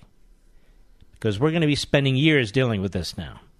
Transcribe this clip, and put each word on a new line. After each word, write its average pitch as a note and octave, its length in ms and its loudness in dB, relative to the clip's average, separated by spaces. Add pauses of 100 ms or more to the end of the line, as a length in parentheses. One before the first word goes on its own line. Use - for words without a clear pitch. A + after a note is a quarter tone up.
(1120)
because G#2+ 260 -4
we're D3 140 0
gonna E3 160 0
be D3 80 2
spending C#3 400 0
years C3+ 380 2
dealing A#2+ 280 0
with F#2+ 120 -4
this F2+ 240 -6
now. D2+ 240 -14 (180)